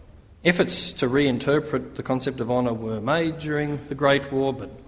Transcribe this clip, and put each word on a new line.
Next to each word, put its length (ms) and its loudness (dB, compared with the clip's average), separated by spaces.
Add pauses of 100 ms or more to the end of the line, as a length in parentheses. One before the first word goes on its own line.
(460)
Efforts 480 2
to 160 0
reinterpret 840 0
the 80 -8
concept 360 -2
of 100 -4
honour 240 2
were 280 -4
made 380 0
during 480 -4
the 80 -6
Great 360 2
War, 220 2
but 160 -10 (180)